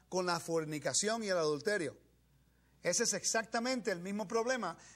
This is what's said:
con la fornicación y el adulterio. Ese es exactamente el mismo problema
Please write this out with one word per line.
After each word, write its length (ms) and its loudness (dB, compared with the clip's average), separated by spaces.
con 180 0
la 140 2
fornicación 840 0
y 40 -4
el 100 2
adulterio. 600 0
Ese 200 2
es 100 0
exactamente 800 0
el 80 -2
mismo 280 -4
problema 500 0